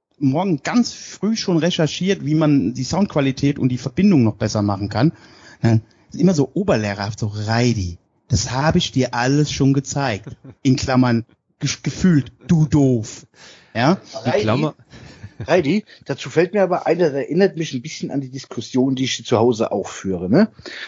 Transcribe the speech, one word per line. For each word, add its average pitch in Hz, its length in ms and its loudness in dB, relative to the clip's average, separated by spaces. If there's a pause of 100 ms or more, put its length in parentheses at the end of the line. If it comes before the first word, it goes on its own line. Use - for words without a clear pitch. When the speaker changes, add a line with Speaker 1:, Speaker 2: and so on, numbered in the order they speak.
(180)
Speaker 1:
Morgen 151 440 0
ganz 220 300 0
früh - 420 -6
schon 190 220 0
recherchiert, 165 720 0
wie 151 80 0
man 143 400 2
die 127 100 -6
Soundqualität 143 720 0
und 131 120 0
die 123 80 -2
Verbindung 170 460 4
noch 107 120 0
besser 110 240 -2
machen 101 300 -2
kann, 117 220 2 (500)
dann 113 180 4 (320)
ist - 80 -8
immer 180 140 4
so 147 180 0
oberlehrerhaft, 107 680 -2
so, 110 160 -4
Reidi, 107 600 0 (320)
das - 220 -2
habe 147 260 0
ich - 160 -2
dir 123 220 -2
alles 139 360 0
schon 139 220 2
gezeigt, 135 640 -4 (260)
in 131 140 4
Klammern, 123 480 2 (360)
ge-, 143 100 -2 (120)
gefühlt, 151 480 0 (160)
du 156 200 4
doof. 131 600 0 (480)
Ja? 143 260 2 (240)
Speaker 2:
Die - 40 -4
Speaker 3:
Reidi, 523 140 2
Speaker 2:
Klammer. 135 320 0 (680)
Speaker 3:
Reidi, 160 440 0 (220)
dazu 139 240 -8
fällt 175 220 2
mir 202 120 2
aber 175 240 -2
ein, 165 100 2
das 165 140 2
erinnert 151 440 0
mich 156 180 -6
ein 123 80 -6
bisschen - 280 -10
an 139 100 -4
die 131 100 -8
Diskussion, 131 640 -2
die 127 80 -2
ich 117 200 -6
zu 120 120 2
Hause 113 340 2
auch 98 180 -4
führe, 92 400 -6
ne? 175 200 4 (400)